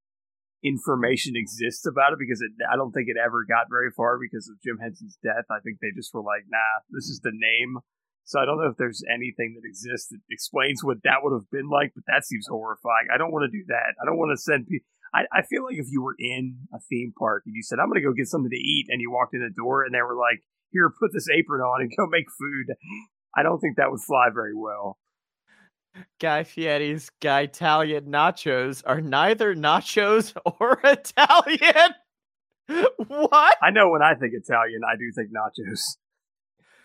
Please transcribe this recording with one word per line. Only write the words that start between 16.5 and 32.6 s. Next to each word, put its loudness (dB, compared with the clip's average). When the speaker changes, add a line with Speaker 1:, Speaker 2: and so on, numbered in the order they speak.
Speaker 1:
a -14
theme -6
park -2
and -12
you -10
said, -4
"I'm 2
gonna 0
go 2
get -4
something -4
to -6
eat," -2
and -4
you -6
walked -2
in -4
the -4
door 0
and -6
they 2
were -2
like, 0
"Here, 4
put -2
this -6
apron 2
on 0
and -4
go 2
make -2
food," -8
I 4
don't 0
think -4
that 2
would -8
fly 2
very -6
well. -8
Speaker 2:
Guy 0
Fieri's -4
Guy 2
Italian 0
nachos 0
are 0
neither 2
nachos 2
<laughs> -2
or 4
Italian. 6